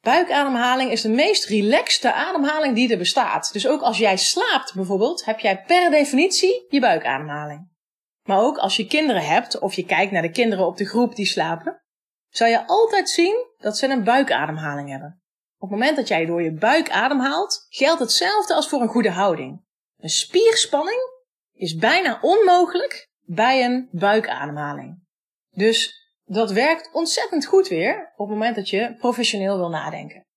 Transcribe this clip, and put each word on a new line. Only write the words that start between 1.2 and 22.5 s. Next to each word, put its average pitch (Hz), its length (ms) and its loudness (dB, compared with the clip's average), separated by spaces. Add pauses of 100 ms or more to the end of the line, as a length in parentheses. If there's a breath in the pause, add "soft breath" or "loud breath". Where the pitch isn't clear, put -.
relaxte 220 680 2
ademhaling 302 600 0
die 233 160 2
er 208 60 0
bestaat. 175 560 0
Dus 196 140 -2
ook 302 140 2
als 226 160 0
jij 202 200 2
slaapt 359 580 -2
bijvoorbeeld, 196 500 -2
heb 220 140 -4
jij 190 240 -2
per 349 260 4
definitie 302 800 2
je 277 100 0
buikademhaling. 151 880 -2 (560)
Maar 196 160 2
ook 277 180 2
als - 180 -2
je 214 100 -2
kinderen 262 400 0
hebt, 170 340 0
of 190 140 -4
je 180 120 -6
kijkt 190 260 0
naar 175 100 0
de 165 100 -4
kinderen 202 340 0
op 180 120 -2
de 202 80 -4
groep 233 300 -2
die 202 100 -4
slapen, 165 560 -4 (460)
zal - 200 0
je 233 200 2
altijd 403 420 2
zien 415 380 0 (100)
dat 208 200 -6
ze 269 100 0
een 262 160 0
buikademhaling 156 840 0
hebben. 139 320 -14 (360)
Op 190 120 -12
het 202 100 -4
moment 285 160 0
dat 269 120 -4
jij 165 180 0
door 170 160 -2
je 160 120 -2
buik 247 360 2
ademhaalt, 277 800 -2
geldt 302 300 2
hetzelfde 359 540 0
als 302 140 0
voor 277 140 -2
een 226 60 0
goede 220 240 0
houding. 165 540 -2 (320)
Een 160 120 -14
spierspanning 415 920 0 (540)
is 165 220 -8
bijna 285 460 2
onmogelijk 359 840 2 (180)